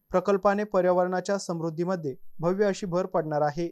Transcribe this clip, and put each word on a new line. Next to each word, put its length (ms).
प्रकल्पाने 540
पर्यावरणाच्या 760
समृद्धीमध्ये 760
भव्य 260
अशी 220
भर 200
पडणार 340
आहे. 320